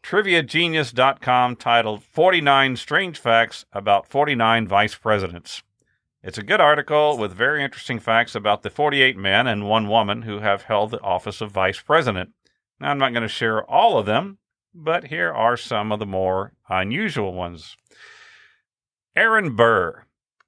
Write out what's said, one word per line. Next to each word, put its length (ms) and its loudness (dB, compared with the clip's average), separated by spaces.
trivia 400 0
genius 480 -2
dot 300 2
com 340 0
titled 480 0
"Forty-nine 720 2
Strange 440 -4
Facts 540 2
About 340 0
Forty-nine 600 0
Vice 280 0
Presidents." 680 -4
It's 160 -14
a 40 -10
good 160 0
article 600 2
with 140 -4
very 300 0
interesting 360 -8
facts 340 0
about 300 0
the 80 -8
forty-eight 440 2
men 300 2
and 240 -2
one 180 2
woman 360 0
who 160 -8
have 240 0
held 260 -2
the 140 -10
office 360 -4
of 120 -10
vice 280 -2
president. 520 -2
Now, 100 -6
I'm 80 -2
not 160 0
gonna 160 -2
share 400 -2
all 280 4
of 100 0
them, 320 -2
but 320 -4
here 260 -4
are 240 0
some 380 -4
of 60 -2
the 60 -8
more 460 -2
unusual 680 -4
ones. 440 -12
Aaron 400 0
Burr. 480 2